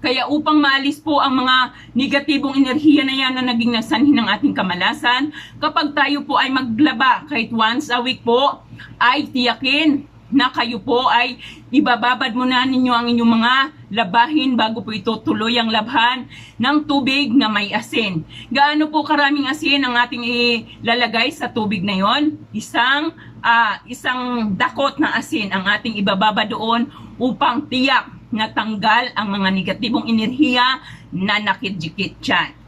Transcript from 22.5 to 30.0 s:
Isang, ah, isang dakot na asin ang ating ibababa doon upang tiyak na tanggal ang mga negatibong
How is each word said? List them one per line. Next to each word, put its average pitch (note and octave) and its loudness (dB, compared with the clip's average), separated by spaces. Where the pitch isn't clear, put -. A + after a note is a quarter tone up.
Isang, C4+ -2
ah, A3+ 2
isang B3 -4
dakot C#4 -2
na A3 0
asin G#3 -6
ang F#3+ -2
ating G#3 -2
ibababa G#3 0
doon A3+ -2
upang B3+ 0
tiyak B3+ 0
na A3 -2
tanggal A3 0
ang G#3 -4
mga F#3+ 0
negatibong F#3+ -2